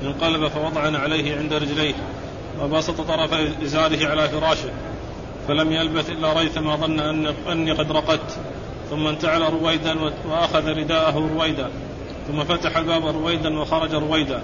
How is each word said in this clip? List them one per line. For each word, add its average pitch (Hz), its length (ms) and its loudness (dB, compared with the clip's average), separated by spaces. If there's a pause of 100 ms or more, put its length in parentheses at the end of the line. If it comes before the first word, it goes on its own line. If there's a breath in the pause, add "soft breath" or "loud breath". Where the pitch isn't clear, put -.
انقلب 156 440 0
فوضعن 151 480 0
عليه 147 420 0
عند 151 160 -2
رجليه، 147 400 0 (680)
وبسط 156 400 0
طرف 156 320 0 (300)
إزاره 151 440 2
على 151 220 2
فراشه، 151 400 0 (800)
فلم 156 240 2
يلبث 160 380 0
إلا 160 240 0
ريثما 156 420 2
ظن 156 240 0
أن، 151 340 0 (180)
أني 160 200 0
قد 151 200 2
رقدت، 160 460 2 (520)
ثم 151 180 0
انتعل 156 340 2
رويدا 160 540 0 (340)
وأخذ 160 360 2
رداءه 156 680 2
رويدا، 147 340 0 (580)
ثم 147 160 0
فتح 170 340 0
الباب 165 280 2
رويدا 156 540 0
وخرج 156 340 0
رويدا 151 500 0